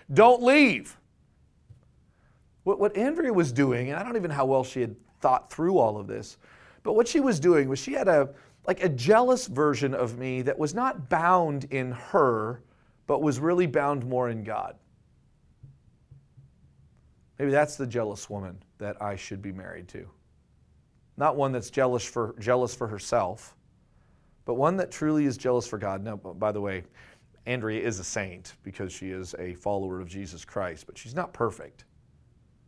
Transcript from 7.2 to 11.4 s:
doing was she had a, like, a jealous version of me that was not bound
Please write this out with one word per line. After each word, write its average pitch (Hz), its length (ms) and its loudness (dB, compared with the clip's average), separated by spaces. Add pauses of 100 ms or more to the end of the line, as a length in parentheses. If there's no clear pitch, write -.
doing 151 260 6
was 135 120 -2
she 269 160 -6
had - 140 -2
a, 143 200 6 (380)
like, 185 180 0
a 180 60 2
jealous 220 560 4
version 139 480 0
of 120 240 -2
me 127 240 -4
that 131 160 -2
was 151 160 -2
not 233 340 -4
bound 165 600 2